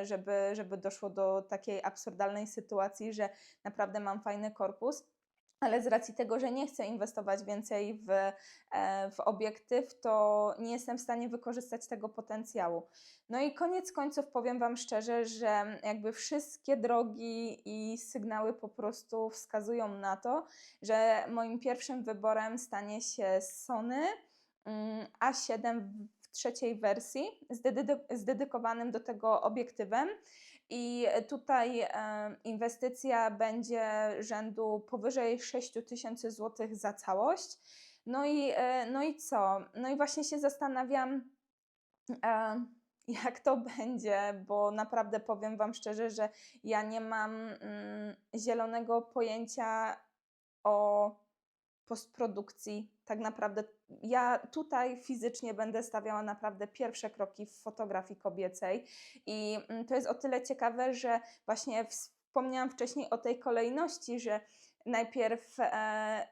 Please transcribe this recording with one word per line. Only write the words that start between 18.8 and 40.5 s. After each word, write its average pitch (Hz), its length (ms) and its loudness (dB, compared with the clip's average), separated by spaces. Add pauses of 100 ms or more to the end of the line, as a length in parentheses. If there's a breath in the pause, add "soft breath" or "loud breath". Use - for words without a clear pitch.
wskazują 220 580 -2
na 196 300 -2
to, 262 300 0 (340 loud breath)
że 220 480 6
moim 233 300 -2
pierwszym 254 440 -2
wyborem 220 540 2
stanie 208 440 -6
się 190 400 2
Sony, 240 600 -2 (640 soft breath)
mm, 214 420 -4 (120)
A 262 140 4
siedem 220 720 -2 (140)
w - 60 -20
trzeciej 233 520 -2
wersji 226 440 2 (260)
z 233 120 -6
dedydo-, 269 500 2
z 226 120 -4
dedykowanym 233 680 0
do 240 80 -2
tego 220 420 2
obiektywem. 233 680 0 (640 loud breath)
I 240 340 0 (200)
tutaj, 247 540 2
e, - 80 0 (540)
inwestycja 233 880 0
będzie 220 880 0
rzędu 214 720 -2
powyżej 240 500 0
sześciu 247 420 -6
tysięcy 233 500 -6
złotych 220 440 -6
za 202 180 -2
całość. 220 640 0 (460 loud breath)
No 262 200 0
i, 294 300 4
e, 247 360 2
no 269 120 0
i 302 120 2
co? 196 440 2 (140)
No 254 160 -2
i 277 60 2
właśnie 285 280 2
się 294 160 0
zastanawiam, 269 880 0 (960)